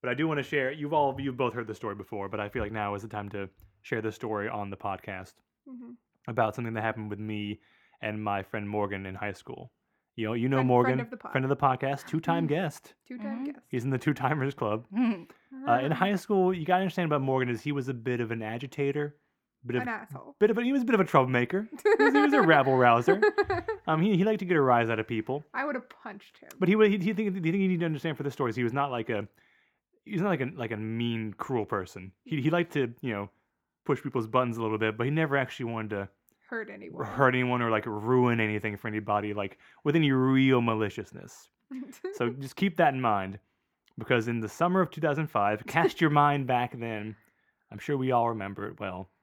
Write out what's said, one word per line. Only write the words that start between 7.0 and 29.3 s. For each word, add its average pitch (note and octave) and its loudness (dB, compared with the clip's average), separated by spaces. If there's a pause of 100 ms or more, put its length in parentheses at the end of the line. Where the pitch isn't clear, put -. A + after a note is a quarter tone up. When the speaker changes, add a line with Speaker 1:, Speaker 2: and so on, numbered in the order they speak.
Speaker 1:
with G2+ -6
me G#2+ -6 (440)
and G#2+ -6
my G2+ -2
friend G#2 -8
Morgan G2+ -4
in F#2+ -10
high G#2 -8
school. - -14 (440)
You A2 -2
know, A2 0
you A#2+ 0
know C3+ 4
Speaker 2:
Friend, C3 4
Speaker 1:
Morgan, B2 6
Speaker 2:
friend - -2
of A3+ -8
the A#3 -14
pod. - -16
Speaker 1:
friend C3+ 2
of C3+ 0
the C#3 4
podcast, C3+ 0
two-time E3 0
Speaker 2:
Mm-hmm. D3 0
Speaker 1:
guest. E3 -6 (140)
Speaker 2:
Two-time A#3 -12 (100)
Speaker 3:
Mm-hmm. B3+ -8
Speaker 2:
guest. C#4+ -12
Speaker 1:
He's B2 -4
in C3+ -2
the C3 0
two-timers C3+ 0
club. A2+ -2 (100)
Speaker 3:
Mm-hmm. A3 -4
Speaker 1:
Uh, A#2+ 4
in C#3 -2
Speaker 2:
Ah. D#3 0
Speaker 1:
high G3 0
school, F#3 2
you E3 -6
gotta F#3 2
understand F3+ -2
about D3 2
Morgan C3 0
is A#2 -4
he D3 -4
was C3+ -4
a C3 -4
bit A#2+ -2
of A2+ -2
an A2+ -6
agitator, C#3+ -4 (500)
bit A#2+ -2
of B2 0
Speaker 2:
An B3+ -6
asshole. - -12
Speaker 1:
bit G#3+ 6
of G#3 2
a, A#3+ -2
he B3 0
was C4+ 0
a - -2
bit B3 2
of G3+ 4
a F#3 4
troublemaker. C3 4 (300)
He G#4+ 6
was, A4 6
he - 6
was D4 4
a C4+ 6
Speaker 2:
<laughs> E3 8
Speaker 1:
rabble C3+ 6
rouser. A#2+ 6 (680)
Um, D#3+ 2
he, G#3 4
he F3+ 4
liked A3 2
to G3 -6
get F3 2
a D3+ 6
rise A#2+ 6
out A2 0
of A2 -4
people. B2 -4 (120)
Speaker 2:
I C4+ -4
would D4 -4
have - -8
punched - -20
him. - -20 (100)
Speaker 1:
But F#3 2
he G#3 6
wa-, G#3+ 8
he, G#3 4
he F3+ 0
think, G3+ -2
the E3 -2
thing G3 0
you F#3+ 2
need F3+ 0
to E3+ 0
understand D#3 -4
for - -8
the C#3 -2
story B2+ -2
is G#2+ -4
he B2 -2
was A#2 0
not C#3 0
like A#2 -6
a, G#2+ -2 (800)